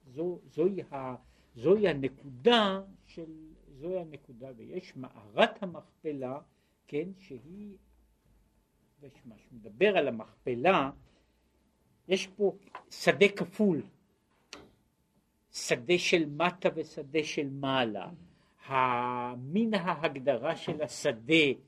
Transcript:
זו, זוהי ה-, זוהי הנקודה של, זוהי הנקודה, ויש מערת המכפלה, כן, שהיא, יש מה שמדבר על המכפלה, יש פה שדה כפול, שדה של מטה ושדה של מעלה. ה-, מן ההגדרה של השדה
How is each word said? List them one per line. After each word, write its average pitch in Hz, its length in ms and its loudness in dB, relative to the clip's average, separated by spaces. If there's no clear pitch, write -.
זו, 170 400 -6
זוהי 170 440 0
ה-, 131 240 -8
זוהי 185 320 4
הנקודה 160 920 2
של, 160 280 -16
זוהי 180 200 -6
הנקודה, 135 480 -16
ויש 127 380 -14
מערת 131 680 -2
המכפלה, 147 760 -10
כן, 160 220 -4
שהיא, 185 580 -18
יש 139 120 -20
מה 110 120 -20
שמדבר 123 600 0
על 143 100 4
המכפלה, 135 840 0
יש 185 200 0
פה 196 280 -2
שדה 175 460 4
כפול, 180 460 2
שדה 151 400 0
של 175 280 2
מטה 165 500 0
ושדה 151 480 -4
של 147 260 -4
מעלה. 131 600 -2
ה-, 123 680 0
מן 196 360 0
ההגדרה 147 800 -2
של 151 260 -6
השדה 143 640 2